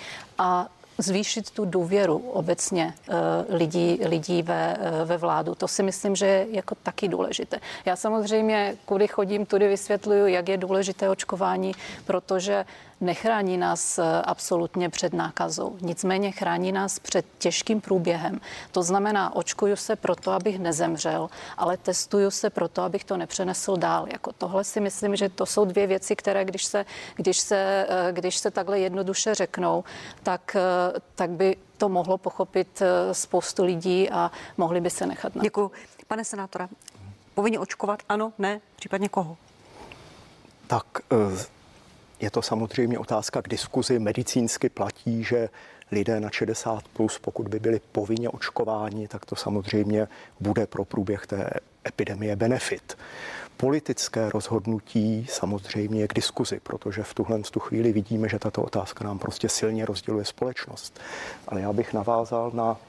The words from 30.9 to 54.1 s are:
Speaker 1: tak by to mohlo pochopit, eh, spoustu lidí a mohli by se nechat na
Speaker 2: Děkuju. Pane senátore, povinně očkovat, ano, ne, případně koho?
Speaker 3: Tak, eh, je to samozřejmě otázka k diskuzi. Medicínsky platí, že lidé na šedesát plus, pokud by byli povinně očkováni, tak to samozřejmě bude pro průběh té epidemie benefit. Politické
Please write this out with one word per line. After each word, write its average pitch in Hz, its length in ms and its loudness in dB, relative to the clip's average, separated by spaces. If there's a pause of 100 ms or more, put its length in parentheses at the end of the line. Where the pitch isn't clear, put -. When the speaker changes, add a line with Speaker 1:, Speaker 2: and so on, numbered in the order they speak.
Speaker 1:
tak 175 140 0
by 190 260 4 (220)
to 208 120 2
mohlo 185 280 2
pochopit, - 640 -2
eh, 180 320 4
spoustu - 500 0
lidí 180 460 2
a 175 220 0 (260)
mohli 175 240 2
by 170 80 0
se - 160 -2
nechat - 300 -4
na - 80 -2
Speaker 2:
Děkuju. 208 280 0 (360)
Pane 220 180 -4
senátore, 190 420 -8 (680)
povinně 220 240 2
očkovat, 208 400 -2 (100)
ano, 214 280 0
ne, 202 240 0 (140)
případně 196 340 -2
koho? 165 280 -2 (1300)
Speaker 3:
Tak, - 180 0 (260)
eh, 98 340 2 (760)
je 107 120 -4
to 117 100 0
samozřejmě 113 580 0
otázka - 420 -2
k - 80 -10
diskuzi. 127 500 0
Medicínsky 113 680 0
platí, 113 540 -2
že 117 260 2 (420)
lidé 104 280 2
na 104 100 -2
šedesát 110 540 -2 (100)
plus, - 260 0
pokud - 280 -4
by 107 120 -2
byli 113 220 2 (100)
povinně 113 380 0
očkováni, 107 800 -2
tak - 180 -12
to - 100 -8
samozřejmě 104 720 2 (320)
bude 104 280 2
pro - 180 -4
průběh 101 420 -2
té 98 220 -4 (380)
epidemie 104 480 -2
benefit. 113 640 0 (600)
Politické 127 720 0